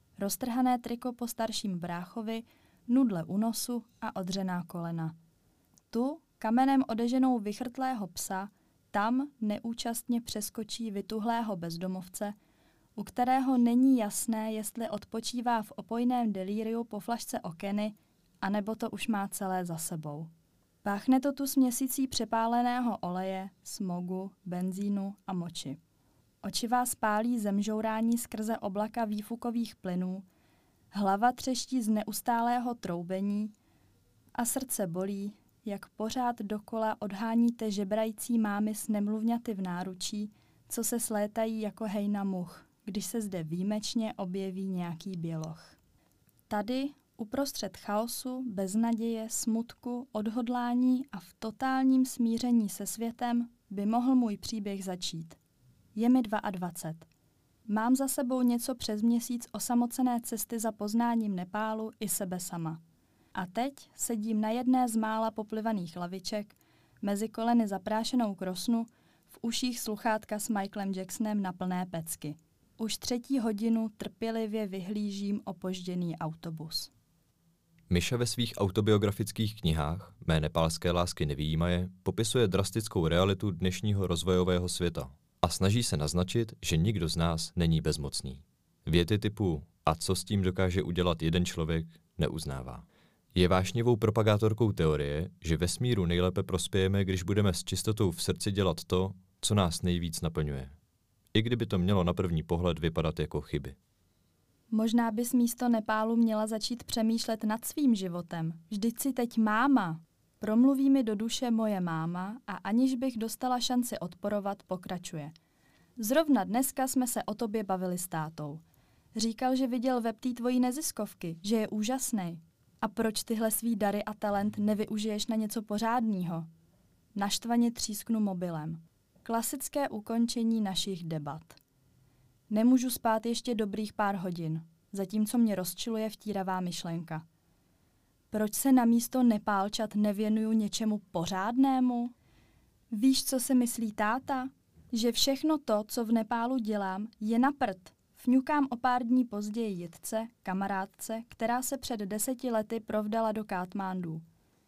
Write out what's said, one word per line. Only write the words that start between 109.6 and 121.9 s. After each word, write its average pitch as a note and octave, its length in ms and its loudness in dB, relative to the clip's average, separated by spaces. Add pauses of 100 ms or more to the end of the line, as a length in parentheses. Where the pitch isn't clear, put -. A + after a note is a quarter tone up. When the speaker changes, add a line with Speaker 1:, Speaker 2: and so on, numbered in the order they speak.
Speaker 1:
Promluví C4 520 6
mi C4+ 120 6
do G#3+ 120 0
duše A3+ 360 -2
moje G#3+ 300 2
máma F3 640 -4
a G3 60 -8
aniž A3+ 420 2
bych B3 220 -2
dostala B3 440 -2
šanci B3 380 0
odporovat, G3+ 640 -4
pokračuje. F3 720 -8 (640)
Zrovna B3+ 460 4
dneska C4 440 0
jsme B3+ 180 2
se A#3+ 160 -2
o G#3+ 120 -4
tobě A3 300 -2
bavili F#3 340 -2
s - 100 -8
tátou. D#3 520 -6 (560)
Říkal, A#3 400 0
že C4 100 2
viděl B3 340 0
web A3+ 200 -2
té B3 120 -2
tvojí B3 280 2
neziskovky, A3 800 -2
že G#3 140 2
je A3 120 2
úžasnej. G#3+ 720 -2 (400)